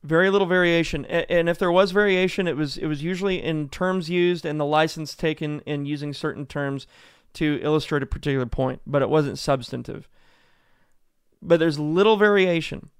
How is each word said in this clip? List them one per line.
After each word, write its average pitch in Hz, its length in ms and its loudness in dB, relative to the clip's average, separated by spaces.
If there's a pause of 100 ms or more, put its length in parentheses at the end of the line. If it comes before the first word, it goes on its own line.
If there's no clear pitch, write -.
very 165 260 4
little 196 180 2
variation. 170 580 2
A-, - 260 -2
and 170 180 4
if 170 100 -2
there 180 120 2
was 185 200 4
variation, 190 560 2
it 139 100 -2
was, 147 200 -4
it - 100 -6
was 147 160 -4
usually 185 400 -4
in 151 260 -4
terms 185 400 -2
used 175 360 0
and 151 140 -4
the 143 60 0
license 156 500 0
taken 156 460 -4
in 143 240 -6
using 147 280 -6
certain 147 320 -8
terms 139 420 -6 (460)
to 151 280 0
illustrate 151 420 0
a 139 40 -6
particular 135 380 -2
point, 127 400 -4
but 139 160 0
it 113 80 0
wasn't 147 300 0
substantive. 127 680 -6 (1300)
But 165 180 4
there's 156 200 2
little 180 360 4
variation. 190 760 2 (100)